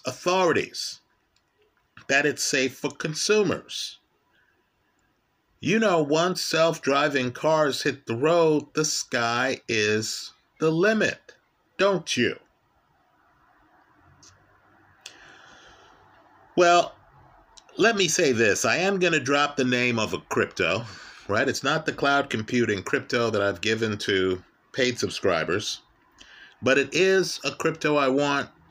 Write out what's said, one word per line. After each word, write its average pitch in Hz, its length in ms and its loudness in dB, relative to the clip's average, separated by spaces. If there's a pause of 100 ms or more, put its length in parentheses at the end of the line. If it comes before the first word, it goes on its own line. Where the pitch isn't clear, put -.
authorities 170 960 -2 (1040)
that 139 180 2
it's 135 160 -2
safe 131 360 -2
for 143 120 -6
consumers. - 1080 -4 (1600)
You 165 180 0
know, 196 240 2
once 160 400 0
self-driving 143 920 0
cars 156 500 0
hit 131 240 -4
the 117 80 -2
road, 156 580 2
the 156 120 0
sky 120 840 -2
is 107 680 -2 (260)
the 160 120 2
limit, 190 640 0 (420)
don't 185 400 0
you? 113 220 0 (4000)
Well, 175 400 4 (840)
let 214 180 4
me 196 120 0
say 156 240 2
this. 107 320 2
I 117 140 2
am 190 220 0
gonna 170 200 2
drop 143 380 0
the 135 80 0
name 123 340 0
of 98 140 -2
a 87 60 -6
crypto, 95 680 -2 (420)
right? 113 200 0
It's 117 160 -4
not 156 220 -2
the 143 80 -2
cloud 139 360 0
computing 107 520 -2
crypto 120 480 -2
that 107 120 0
I've 98 200 -2
given 110 380 -2
to 95 420 0 (300)
paid 123 260 -2
subscribers, 87 840 -4 (800)
but 131 160 2
it 139 160 0
is 185 500 0
a 143 80 -4
crypto 156 460 -2
I 139 100 2
want 139 420 0 (220)